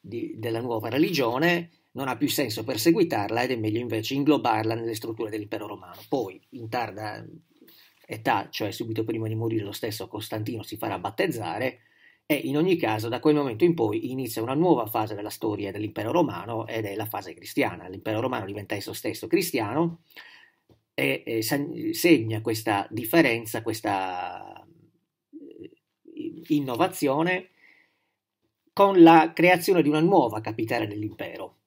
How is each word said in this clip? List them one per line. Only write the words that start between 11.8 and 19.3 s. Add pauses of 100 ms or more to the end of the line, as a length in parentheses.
e
in
ogni
caso
da
quel
momento
in
poi
inizia
una
nuova
fase
della
storia
dell'impero
romano
ed
è
la
fase
cristiana.
L'impero
romano
diventa
esso
stesso
cristiano (920)